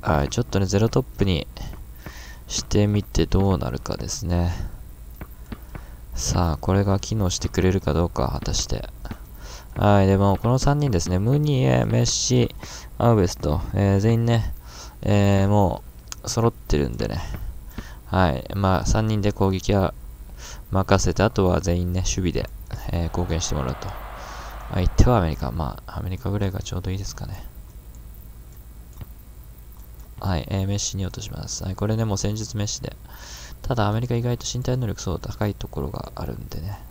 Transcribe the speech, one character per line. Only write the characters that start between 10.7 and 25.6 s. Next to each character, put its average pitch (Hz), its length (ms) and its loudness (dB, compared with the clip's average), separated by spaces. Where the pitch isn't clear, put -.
人 143 120 2
で 90 80 4
す 85 100 -4
ね。 90 80 4
ム 117 200 4
ニ 147 260 4
エ、 123 220 6
メ 117 160 4
ッ 120 40 4
シ、 - 480 2
ア 117 140 4
ウ 113 40 6
ベ 92 140 6
ス - 80 -6
と、 - 240 0
え 98 240 4
ー、 - 40 6
全 113 140 6
員 117 100 2
ね、 117 280 2
え 101 440 6
ー、 - 20 4
も 101 340 4
う、 - 40 -6
揃 117 200 2
っ - 20 -2
て - 260 0
る 69 120 2
ん 57 80 -6
で 53 100 -2
ね。 - 140 -4
は 90 240 4
い。 65 120 -2
ま 95 260 4
あ、 - 40 -4
三 110 220 2
人 107 140 2
で 101 100 4
攻 98 200 2
撃 95 200 0
は 95 220 4
任 95 300 4
せ - 120 2
て、 95 100 4
あ 107 60 6
と 95 180 2
は 85 140 4
全 90 200 0
員 90 120 -2
ね、 92 80 0
守 90 300 0
備 - 0 -
で、 - 180 -2
え 85 100 0
ー、 - 20 0
貢 87 240 -2
献 82 120 0
し - 80 -4
て - 80 -2
も 71 80 0
ら 65 80 -2
う - 40 -4
と。 - 120 -10
相 - 160 4
手 - 160 8
は 123 140 8
ア - 20 4
メ 82 80 2
リ 78 80 -2
カ。 62 140 -4
ま 71 340 -4